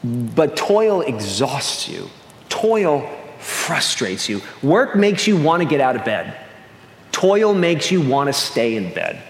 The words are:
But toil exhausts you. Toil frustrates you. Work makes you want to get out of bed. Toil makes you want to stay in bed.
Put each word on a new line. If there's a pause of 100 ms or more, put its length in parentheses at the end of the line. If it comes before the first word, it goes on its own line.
But
toil
exhausts
you. (400)
Toil (300)
frustrates
you. (220)
Work
makes
you
want
to
get
out
of
bed. (760)
Toil
makes
you
want
to
stay
in
bed.